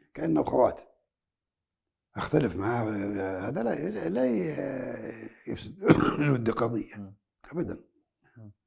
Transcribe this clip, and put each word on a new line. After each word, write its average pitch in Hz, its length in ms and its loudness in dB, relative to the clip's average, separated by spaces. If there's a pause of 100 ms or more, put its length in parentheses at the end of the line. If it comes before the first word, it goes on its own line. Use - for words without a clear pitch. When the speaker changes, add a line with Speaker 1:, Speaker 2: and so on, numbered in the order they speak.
(140)
Speaker 1:
كأننا 156 280 2
أخوات. - 400 4 (1300)
أختلف 113 400 2
معاه، 110 280 0 (640)
هذا 165 160 -2
لا، 196 260 -2
لا، 185 200 -4
لا 240 160 2
ي-، 131 1040 -4 (180)
يفسد - 360 -8 (160)
<coughs> - 200 2
الود 131 300 2
قضية. 113 460 -2
Speaker 2:
مم. 101 200 -14 (360)
Speaker 1:
أبدًا. 135 320 -6 (540)
Speaker 2:
مم. 104 140 -18 (160)